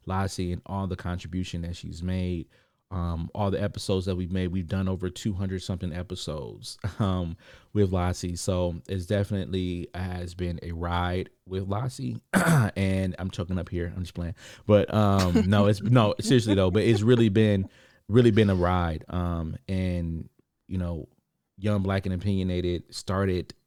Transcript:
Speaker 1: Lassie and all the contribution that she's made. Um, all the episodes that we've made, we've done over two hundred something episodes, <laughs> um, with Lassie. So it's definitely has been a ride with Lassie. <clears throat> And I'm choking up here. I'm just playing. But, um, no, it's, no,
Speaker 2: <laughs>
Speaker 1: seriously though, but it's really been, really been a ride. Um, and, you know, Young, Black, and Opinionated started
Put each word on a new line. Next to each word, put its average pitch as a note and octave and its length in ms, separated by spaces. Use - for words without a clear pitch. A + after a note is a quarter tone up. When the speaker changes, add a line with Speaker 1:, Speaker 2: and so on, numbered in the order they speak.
Speaker 1:
Lassie F#2+ 460
and F2 140
all G2 200
the F2 100
contribution F2 680
that E2+ 140
she's E2 260
made. F2+ 440
Um, E2+ 420
all G2+ 160
the F#2+ 100
episodes F#2+ 460
that F#2+ 80
we've F2+ 160
made, F#2 220
we've F2+ 160
done F#2+ 200
over F2+ 220
two G#2+ 240
hundred F#2+ 260
something F2+ 320
episodes, D2+ 840
<laughs> - 120
um, F2+ 360
with G2+ 200
Lassie. F2+ 440
So F2+ 400
it's F#2 180
definitely F#2+ 840
has F2+ 420
been F2 280
a E2+ 80
ride F2 580
with F#2+ 200
Lassie. B2 520
<clears throat> - 0
And F#2+ 420
I'm F#2 120
choking F#2 280
up E2+ 100
here. F2 280
I'm F#2 60
just - 120
playing. E2+ 220
But, G#2 280
um, G2 560
no, G#2 160
it's, G#2 160
no, A2+ 340
Speaker 2:
<laughs> - 40
Speaker 1:
seriously G#2+ 340
though, F#2+ 160
but G2 140
it's G#2+ 180
really A#2 260
been, G2+ 400
really A#2+ 220
been G#2 200
a F#2+ 40
ride. F2 540
Um, E2+ 480
and, F2 600
you F#2 100
know, E2+ 300
Young, G2+ 240
Black, F#2+ 240
and F#2+ 80
Opinionated F2+ 720
started F#2+ 580